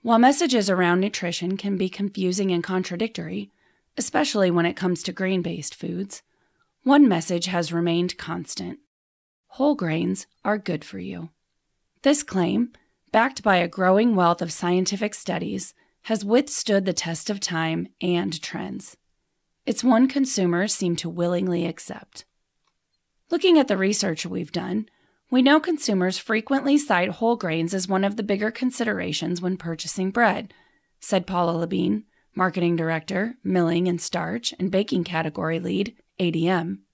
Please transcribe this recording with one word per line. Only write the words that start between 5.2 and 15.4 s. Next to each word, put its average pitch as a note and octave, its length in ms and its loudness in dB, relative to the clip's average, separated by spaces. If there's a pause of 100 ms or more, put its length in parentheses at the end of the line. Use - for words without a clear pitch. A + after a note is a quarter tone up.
foods, F#3 480 -8 (640)
one C#4+ 240 8
message E3+ 380 0
has F3 260 -2
remained E3+ 440 0
constant. E3+ 600 -10 (720)
Whole C#4+ 260 0
grains F3 540 -2 (160)
are G#3 140 0
good F3 260 -6
for - 160 -14
you. E3 300 -10 (720)
This C#4+ 200 4
claim, G3 500 0 (380)
backed B3+ 320 2
by G3 140 4
a F3 100 2
growing F#3+ 480 4
wealth F3 260 4
of E3 120 -4
scientific F#3 600 0
studies, F#3 640 -6 (280)